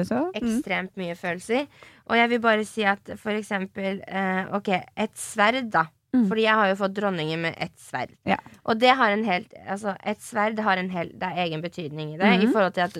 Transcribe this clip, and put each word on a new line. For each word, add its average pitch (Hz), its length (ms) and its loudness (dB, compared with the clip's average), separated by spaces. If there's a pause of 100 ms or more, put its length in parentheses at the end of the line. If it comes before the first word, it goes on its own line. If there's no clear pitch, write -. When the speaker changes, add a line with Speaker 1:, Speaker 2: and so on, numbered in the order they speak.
Speaker 1:
så. 285 300 -2
Mhm. - 0 -
Speaker 2:
Ekstremt 196 640 -2
mye 175 180 -6
følelser. 190 520 -4 (420)
Og 226 80 0
jeg 233 120 4
vil 240 100 2
bare 220 260 4
si - 180 -6
at 202 360 0
for 220 100 -8
eksempel, 196 800 -4
eh, 185 440 -2
ok, 202 180 -4 (280)
et 214 160 -2
sverd, 226 560 0
da. 170 140 4 (280)
Speaker 1:
Mhm. 240 160 4
Speaker 2:
Fordi 220 140 2
jeg 220 140 6
har 214 140 6
jo 190 60 2
fått 196 200 -2
dronningen 170 440 -2
med 165 200 -2
et 175 180 -8
sverd. - 320 -8 (160)
Speaker 1:
Ja. - 120 0 (280)
Speaker 2:
Og 220 140 0
det 254 180 6
har 233 140 4
en 214 120 0
helt, 185 300 -2 (140)
altså, 196 360 -6
et 208 160 -4
sverd 220 400 -2
har 202 180 2
en 185 120 -2
hel, 170 200 -4
det - 120 -12
er 180 240 -2
egen 156 160 -4
betydning 156 540 -8
i - 20 -12
det, 185 80 2 (140)
Speaker 1:
Mhm. 220 100 4
Speaker 2:
i - 20 4
forhold 185 220 2
til 180 80 0
at 175 180 -2